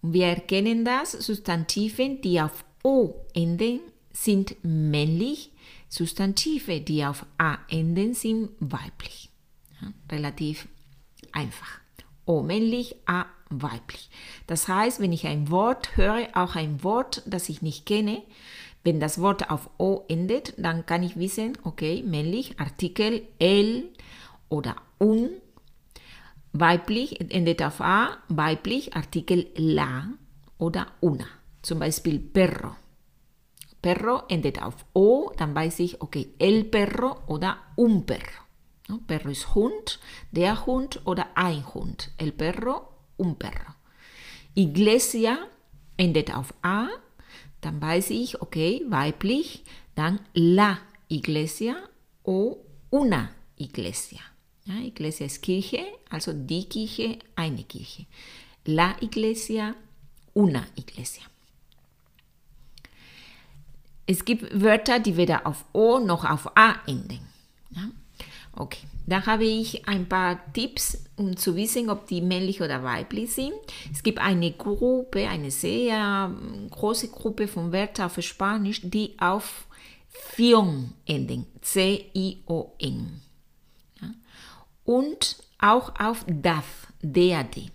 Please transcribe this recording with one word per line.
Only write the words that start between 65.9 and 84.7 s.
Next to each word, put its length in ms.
noch 240
auf 320
A 200
enden. 340
Ja? 180
Okay, 340
da 200
habe 200
ich 420
ein 220
paar 300
Tipps, 520
um 220
zu 180
wissen, 340
ob 180
die 140
männlich 400
oder 220
weiblich 500
sind. 200
Es 120
gibt 160
eine 320
Gruppe, 760
eine 240
sehr, 800
ähm, 380
große 400
Gruppe 380
von 240
Wörtern 360
auf 140
Spanisch, 600
die 360
auf 480
Cion 580
enden. 400
C 540
I 320
O 320
N. 420
Ja? 80